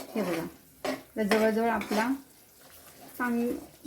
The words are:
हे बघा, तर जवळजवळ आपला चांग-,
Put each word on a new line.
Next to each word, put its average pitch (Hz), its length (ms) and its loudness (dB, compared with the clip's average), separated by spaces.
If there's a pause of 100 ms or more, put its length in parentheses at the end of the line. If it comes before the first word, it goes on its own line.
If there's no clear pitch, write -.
(160)
हे 220 60 0
बघा, 170 260 -2 (680)
तर 220 80 0
जवळजवळ 220 460 4
आपला 220 420 0 (1080)
चांग-, 240 380 0 (320)